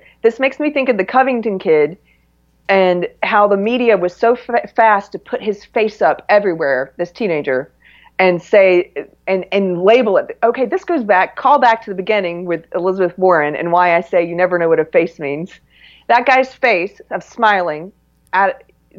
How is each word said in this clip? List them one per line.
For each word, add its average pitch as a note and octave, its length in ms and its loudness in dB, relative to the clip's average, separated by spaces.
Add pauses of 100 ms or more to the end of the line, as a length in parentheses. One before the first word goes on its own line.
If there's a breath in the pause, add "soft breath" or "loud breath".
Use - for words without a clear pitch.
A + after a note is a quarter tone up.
(220 soft breath)
This A#3 180 0
makes C4+ 200 -2
me D4+ 120 -2
think C4+ 160 -2
of A#3+ 100 0
the F#3 60 -2
Covington A#3+ 540 -2
kid D#3 400 0 (720)
and F3+ 380 2 (160)
how G#3 240 2
the G3+ 100 2
media A3+ 400 0
was F3 180 -4
so A#3 200 0
fa-, A#3+ 400 -6
fast G#3+ 380 2
to G3 60 -14
put - 220 -10
his G3+ 240 -8
face A3 380 -4
up D#3 260 0
everywhere, E3 680 0
this F3 140 -6
teenager, D3 600 -4 (480 soft breath)
and F3+ 220 2
say, F#3 500 2 (360)
and, F#3+ 240 -4
and F#3 320 -2
label G#3+ 340 4
it. - 260 -4
Okay, A#3+ 220 0
this F4 180 -4
goes E4 200 -2
back, F#3 320 0
call C#4 240 2
back A3+ 260 2
to G#3 60 -12
the F#3 40 -8
beginning F#3 500 -4
with E3+ 280 -6
Elizabeth F#3 440 -2
Warren E3 380 2
and E3+ 160 -4
why F3 240 2
I F3 60 0
say F3 260 -2
you E3+ 80 -10
never F3+ 220 0
know E3 120 0
what D#3 100 4
a D#3 60 -2
face E3+ 340 -2
means. D3+ 320 -8 (560 soft breath)
That B3 180 2
guy's C4 280 2
face G#3 460 -2 (120)
of F3+ 120 -8
smiling, F#3 680 -2 (420)
at, F#3+ 300 -2 (360)